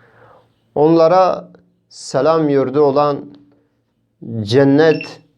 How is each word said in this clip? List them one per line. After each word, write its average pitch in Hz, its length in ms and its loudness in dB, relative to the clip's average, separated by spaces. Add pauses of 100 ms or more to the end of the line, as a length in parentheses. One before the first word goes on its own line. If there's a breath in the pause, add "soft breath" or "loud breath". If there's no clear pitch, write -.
(760 soft breath)
Onlara 165 760 2 (400)
selam 156 600 -2
yurdu 135 320 -2
olan 143 440 0 (1160)
cennet 139 800 0 (180)